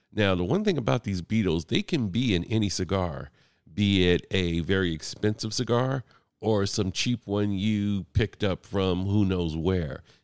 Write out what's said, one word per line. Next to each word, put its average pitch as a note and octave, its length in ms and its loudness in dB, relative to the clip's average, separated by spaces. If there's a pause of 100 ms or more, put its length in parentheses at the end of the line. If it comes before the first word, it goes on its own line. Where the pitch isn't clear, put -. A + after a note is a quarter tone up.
(100)
Now, G2+ 240 2
the F2+ 100 0
one D#3+ 200 0
thing F#3+ 140 0
about C3 260 0
these F#2+ 160 -2
beetles, F2 460 0
they - 160 0
can B2+ 260 -2
be A#2+ 260 0
in F#2+ 100 0
any G#2+ 260 0
cigar, F2 600 -4 (400)
be F#2+ 380 4
it F2 220 2
a F2 300 0
very F2 340 0
expensive G#2+ 580 -4
cigar B2 520 -2 (360)
or G#2+ 240 0
some F#2+ 280 -2
cheap - 340 -2
one G#2 260 0
you G2+ 600 0
picked - 320 -2
up F#2+ 200 -2
from F#2+ 420 0
who G2+ 180 2
knows F2+ 320 0
where. E2 460 -2 (220)